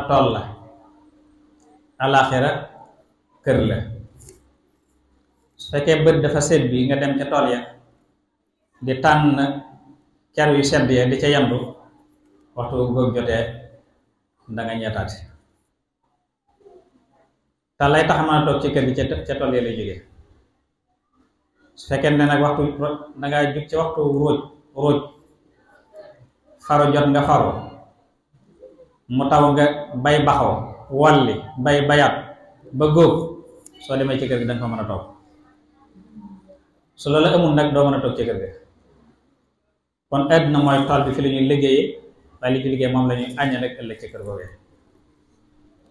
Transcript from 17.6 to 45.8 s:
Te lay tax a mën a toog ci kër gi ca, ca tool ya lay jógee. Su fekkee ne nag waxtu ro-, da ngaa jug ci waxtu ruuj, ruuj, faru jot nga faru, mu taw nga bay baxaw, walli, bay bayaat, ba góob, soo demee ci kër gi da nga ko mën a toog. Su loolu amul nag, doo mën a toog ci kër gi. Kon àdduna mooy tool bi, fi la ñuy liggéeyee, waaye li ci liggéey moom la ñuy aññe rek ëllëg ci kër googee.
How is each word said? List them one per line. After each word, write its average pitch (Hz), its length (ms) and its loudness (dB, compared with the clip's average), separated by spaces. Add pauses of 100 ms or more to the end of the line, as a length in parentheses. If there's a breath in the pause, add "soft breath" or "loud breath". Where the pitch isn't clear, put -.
Te 143 80 2
lay 151 180 4
tax 156 140 2
a 160 40 0
mën 156 140 2
a 147 80 2
toog 139 160 0
ci 147 100 -2
kër 139 140 0
gi 127 100 0
ca, 139 80 -2 (220)
ca 143 100 -8
tool 127 180 -2
ya 123 80 2
lay 117 160 -4
jógee. 101 220 -8 (1800)
Su - 100 -20
fekkee 139 240 0
ne 147 140 2
nag 147 160 2
waxtu 147 200 0 (160)
ro-, 147 220 -6 (160)
da 131 120 -10
ngaa 143 260 -2
jug 151 140 -8
ci - 80 -6
waxtu 160 260 -2 (120)
ruuj, 143 240 0 (380)
ruuj, 143 220 2 (1700)
faru 147 280 2
jot 147 180 2
nga 139 140 4
faru, - 280 2 (1600)
mu 127 200 0
taw 147 140 6 (100)
nga 147 120 4 (300)
bay 143 280 2
baxaw, 139 280 2 (360)
walli, 139 480 4 (220)
bay 143 300 2
bayaat, 147 280 4 (500)
ba 139 220 0
góob, 160 260 6 (640)
soo 135 180 -6
demee 135 220 -2
ci 127 80 -4
kër 123 120 -2
gi 120 60 -4
da 120 80 -2
nga 117 80 -6
ko 120 60 -4
mën 113 120 -6
a 107 60 -6
toog. 95 180 -8 (2000)
Su 147 100 -8
loolu 156 180 4
amul 170 280 2
nag, 147 180 2
doo 143 120 4
mën 139 120 2
a 135 40 -4
toog 123 160 -4
ci 120 80 -4
kër 110 120 -4
gi. 95 120 -8 (1600)
Kon 143 180 -2
àdduna 147 320 4
mooy 139 240 2
tool 143 180 0
bi, 135 100 -2
fi 139 80 -4
la 139 80 0
ñuy 135 200 0
liggéeyee, 139 360 4 (500)
waaye 127 180 -2
li 135 80 0
ci 135 80 -4
liggéey 131 240 -2
moom 127 160 0
la 123 60 0
ñuy 123 200 -6
aññe 135 240 -2
rek 123 220 -8
ëllëg 113 180 -12
ci 110 120 -16
kër 104 120 -14
googee. 98 260 -12 (1400)